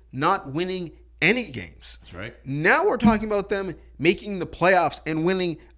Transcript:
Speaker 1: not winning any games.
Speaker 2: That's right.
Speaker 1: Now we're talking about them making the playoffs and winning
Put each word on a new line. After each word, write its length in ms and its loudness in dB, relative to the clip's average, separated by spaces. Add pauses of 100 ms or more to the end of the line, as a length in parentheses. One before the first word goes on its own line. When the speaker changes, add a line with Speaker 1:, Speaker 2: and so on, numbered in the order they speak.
(120)
Speaker 1:
not 400 0
winning 400 -6 (300)
any 300 2
games. 500 -14
Speaker 2:
That's 120 -20
right. 320 -14
Speaker 1:
Now 400 2
we're 120 2
talking 280 4
about 240 -2
them 240 -4 (240)
making 420 0
the 80 -4
playoffs 580 2
and 200 -2
winning 320 0 (200)